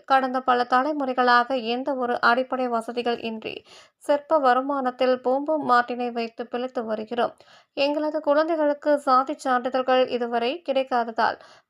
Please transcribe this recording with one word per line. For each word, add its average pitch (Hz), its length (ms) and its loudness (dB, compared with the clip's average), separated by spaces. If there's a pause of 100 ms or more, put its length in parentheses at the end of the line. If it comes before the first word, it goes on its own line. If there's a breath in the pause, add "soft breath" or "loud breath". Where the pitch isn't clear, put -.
கடந்த 262 360 2
பல 247 240 2
தலைமுறைகளாக 254 920 2 (100)
எந்த 262 280 -2
ஒரு 240 260 -2
அடிப்படை 254 480 0
வசதிகள் 240 520 -4
இன்றி 220 340 -8 (500 loud breath)
சிற்ப 294 340 0
வருமானத்தில் 254 840 2
பூம்பூம் 285 460 -2
மாட்டினை 240 460 0
வைத்து 233 340 -6
பிழைத்து 247 380 -6
வருகிறோம். 220 480 -4 (440 soft breath)
எங்களது 302 440 -2
குழந்தைகளுக்கு 302 760 0
சாதி 269 360 2
சான்றிதழ்கள் 254 760 0
இதுவரை 240 420 -2 (120)
கிடைக்காததால் 240 760 0 (340 loud breath)